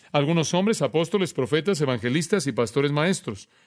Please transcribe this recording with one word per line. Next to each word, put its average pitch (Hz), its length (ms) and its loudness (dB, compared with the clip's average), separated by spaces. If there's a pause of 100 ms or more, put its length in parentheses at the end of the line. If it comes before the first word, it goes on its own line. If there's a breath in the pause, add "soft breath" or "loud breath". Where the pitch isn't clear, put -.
(100)
Algunos 147 420 2
hombres, 196 300 2
apóstoles, 165 500 0
profetas, 151 480 0
evangelistas 135 680 0
y 131 40 -2
pastores 120 380 0
maestros. 147 580 -2 (180 soft breath)